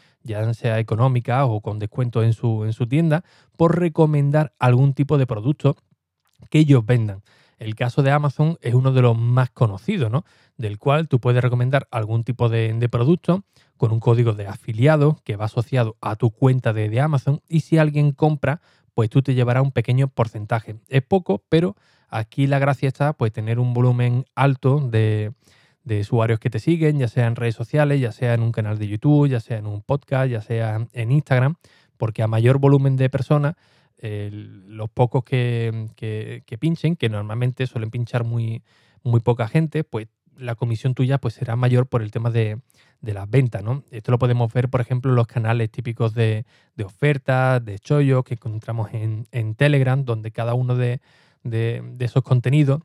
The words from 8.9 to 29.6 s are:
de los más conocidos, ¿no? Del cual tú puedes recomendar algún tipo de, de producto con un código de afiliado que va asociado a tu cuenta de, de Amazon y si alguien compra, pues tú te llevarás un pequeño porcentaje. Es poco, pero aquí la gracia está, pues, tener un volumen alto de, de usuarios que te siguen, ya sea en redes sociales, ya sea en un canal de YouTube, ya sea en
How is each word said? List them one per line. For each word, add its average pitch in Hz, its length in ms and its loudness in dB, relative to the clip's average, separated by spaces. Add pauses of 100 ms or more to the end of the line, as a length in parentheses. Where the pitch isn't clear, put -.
de 127 100 4
los 117 140 4
más 120 340 0
conocidos, 113 600 -2
¿no? 139 140 -2 (320)
Del 104 220 -8
cual 151 280 0
tú 127 140 0
puedes 123 200 2
recomendar 123 520 0
algún 113 320 -4
tipo 120 240 -2
de, 113 240 -2
de 117 160 -2
producto 170 560 0 (320)
con 110 160 0
un 113 80 0
código 117 320 2
de 104 160 -8
afiliado 143 760 2
que 104 140 -6
va 107 80 -6
asociado 113 560 -2
a 107 160 -6
tu 117 160 0
cuenta 131 400 2
de, 107 160 -2
de 113 120 0
Amazon 143 480 0
y 165 120 2
si - 180 2
alguien 147 320 2
compra, 151 500 0 (340)
pues 110 160 0
tú 139 120 2
te 131 120 0
llevarás 123 280 2
un 139 80 0
pequeño 127 380 0
porcentaje. 110 800 -4
Es 131 140 0
poco, 196 460 -2
pero 175 280 0 (320)
aquí 123 400 -2
la 139 100 2
gracia 139 300 0
está, 143 240 -2
pues, 117 200 -2
tener 113 280 -4
un 123 140 -2
volumen 123 500 2 (100)
alto 135 460 2
de, 110 520 0 (520)
de 107 160 -2
usuarios 113 400 0
que 123 100 -2
te 113 80 -6
siguen, 156 400 0
ya 131 80 0
sea 117 220 0
en 117 80 -2
redes 117 180 -2
sociales, 143 460 0
ya 117 100 -2
sea 120 240 -2
en 117 80 0
un 113 80 0
canal 107 260 -4
de 104 120 -6
YouTube, 147 400 2
ya 127 100 0
sea 113 200 -8
en 107 80 -10